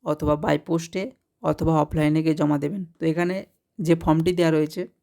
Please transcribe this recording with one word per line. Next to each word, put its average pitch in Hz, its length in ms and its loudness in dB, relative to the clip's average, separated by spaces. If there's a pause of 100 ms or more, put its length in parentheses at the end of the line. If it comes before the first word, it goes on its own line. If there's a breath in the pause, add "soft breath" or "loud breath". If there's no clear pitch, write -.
(120)
অথবা 151 220 0 (100)
by 151 140 2 (100)
পোস্টে 165 360 -4 (480)
অথবা 160 220 0 (100)
অফলাইনে 151 420 2
গিয়ে 156 140 2
জমা 147 240 2
দেবেন। 185 180 -6 (160)
তো - 140 -8
এখানে 175 240 -2 (440)
যে 165 140 2 (100)
ফর্মটি 160 360 2
দেওয়া 165 180 4
রয়েছে 156 240 -2 (220)